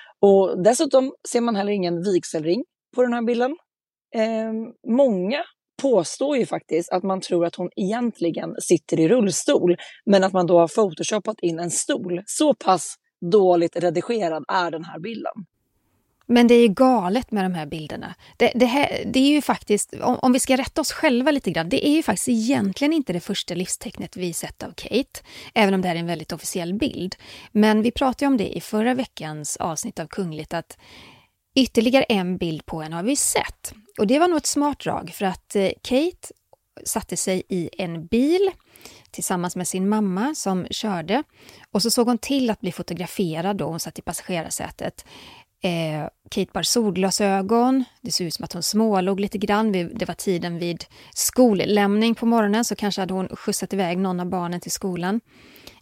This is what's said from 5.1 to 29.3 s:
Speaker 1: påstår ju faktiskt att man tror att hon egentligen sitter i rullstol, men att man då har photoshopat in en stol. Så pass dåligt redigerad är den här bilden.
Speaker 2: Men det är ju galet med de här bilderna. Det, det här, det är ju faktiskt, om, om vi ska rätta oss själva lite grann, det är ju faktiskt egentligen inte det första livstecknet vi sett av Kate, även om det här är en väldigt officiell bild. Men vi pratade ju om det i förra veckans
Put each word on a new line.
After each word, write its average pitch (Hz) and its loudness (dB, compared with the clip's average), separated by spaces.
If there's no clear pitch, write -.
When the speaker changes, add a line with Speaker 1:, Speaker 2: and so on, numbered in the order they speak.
Speaker 1:
påstår 269 0
ju 214 2
faktiskt - -4
att 185 -2
man 190 -2
tror 170 0
att 170 -4
hon 180 -6
egentligen 185 -4
sitter - 2
i 160 6
rullstol, 190 4
men 196 6
att 190 2
man 180 2
då 175 8
har 165 6
photoshopat 202 -2
in 165 -2
en 170 -4
stol. 180 -4
Så 302 2
pass - 0
dåligt 180 4
redigerad 170 -2
är 180 0
den 160 -6
här 160 -14
bilden. 220 -10
Speaker 2:
Men 240 8
det 240 8
är 233 8
ju 233 8
galet 226 2
med 196 0
de 185 -2
här 156 -6
bilderna. 156 -10
Det, - 4
det 247 4
här, 254 0
det - 0
är 269 6
ju 294 4
faktiskt, - -2
om, - 0
om 254 4
vi 262 2
ska 262 2
rätta 269 -4
oss - -2
själva 269 2
lite 262 0
grann, 165 -2
det - 2
är 294 4
ju 311 4
faktiskt - -2
egentligen 233 0
inte 269 -2
det 175 -4
första - -6
livstecknet - -8
vi 175 -4
sett - -10
av - -12
Kate, - -4
även 202 4
om 185 0
det 185 -2
här 170 0
är 170 -4
en 170 -6
väldigt 160 -6
officiell 175 -6
bild. 196 -4
Men 214 4
vi 233 0
pratade 269 -2
ju - 2
om 269 2
det 190 -4
i 165 -10
förra 220 -2
veckans 156 -8